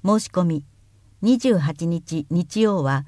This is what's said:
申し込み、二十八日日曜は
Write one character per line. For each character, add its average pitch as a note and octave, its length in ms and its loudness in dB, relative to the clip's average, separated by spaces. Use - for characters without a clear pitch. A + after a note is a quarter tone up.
申 G#3 160 4
し - 80 -12
込 F3+ 160 -2
み、 D#3 180 -2
二 A#3+ 160 4
十 A#3+ 200 2
八 D#3+ 300 -2
日 E3 420 -6
日 E3+ 320 -2
曜 G3+ 220 0
は C3+ 240 -2